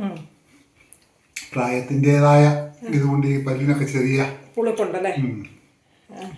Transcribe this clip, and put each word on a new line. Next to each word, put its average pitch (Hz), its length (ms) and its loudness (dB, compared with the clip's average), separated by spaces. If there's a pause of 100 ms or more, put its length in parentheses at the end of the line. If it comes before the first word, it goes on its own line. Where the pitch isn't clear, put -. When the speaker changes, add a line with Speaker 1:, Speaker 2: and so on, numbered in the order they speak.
Speaker 1:
ഉം. 165 260 -10 (1200)
Speaker 2:
പ്രായത്തിൻ്റെതായ 143 1200 4 (180)
ഇതുകൊണ്ട് 143 380 0
ഈ 135 180 0
പല്ലിനൊക്കെ 139 400 -2
ചെറിയ 135 520 -2 (200)
Speaker 1:
പുളിപ്പുണ്ടല്ലേ? 190 600 -2
Speaker 2:
ഉം. 110 280 -6 (640)
Speaker 1:
ആ. - 260 -16